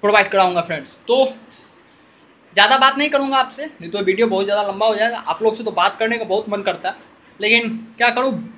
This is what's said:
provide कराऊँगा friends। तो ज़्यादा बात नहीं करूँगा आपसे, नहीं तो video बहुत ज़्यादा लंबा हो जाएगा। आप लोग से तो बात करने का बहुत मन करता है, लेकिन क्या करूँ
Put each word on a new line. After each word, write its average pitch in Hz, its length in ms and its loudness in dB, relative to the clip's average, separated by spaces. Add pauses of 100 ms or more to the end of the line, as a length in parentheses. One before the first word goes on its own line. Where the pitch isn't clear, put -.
provide 202 260 4
कराऊँगा 180 320 2
friends। 156 360 -10 (100)
तो 262 180 4 (1300)
ज़्यादा 220 220 6
बात 269 200 4
नहीं 294 120 0
करूँगा 277 280 0
आपसे, 269 280 -4
नहीं 170 260 -16
तो 202 80 -6
video 196 280 2
बहुत 196 180 0
ज़्यादा 202 180 0
लंबा 202 240 0
हो 220 80 2
जाएगा। 226 240 -2
आप - 240 -6
लोग 220 120 2
से 226 80 -12
तो 220 100 -4
बात 180 260 2
करने 226 180 -2
का 220 80 -6
बहुत 214 240 -2
मन 202 120 -4
करता 185 280 -4
है, 196 60 -10 (440)
लेकिन 220 300 0 (280)
क्या 240 120 2
करूँ 247 220 -2 (260)